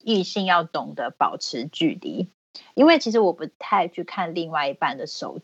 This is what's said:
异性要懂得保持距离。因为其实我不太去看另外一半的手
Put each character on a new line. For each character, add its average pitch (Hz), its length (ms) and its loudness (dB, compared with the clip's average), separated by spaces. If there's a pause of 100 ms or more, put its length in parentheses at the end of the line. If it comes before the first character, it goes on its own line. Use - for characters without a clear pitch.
异 208 220 2
性 190 220 -2
要 175 180 4
懂 147 300 -6
得 135 160 -4
保 - 260 0
持 - 300 -6
距 - 340 0
离。 - 280 -6 (460)
因 269 120 8
为 320 120 8
其 226 140 -2
实 226 80 4
我 190 120 4
不 160 140 -10 (120)
太 190 280 0
去 175 160 -10
看 170 320 -6
另 165 160 -4
外 151 180 -2
一 139 60 -4
半 139 240 -2
的 160 80 -8
手 - 380 -10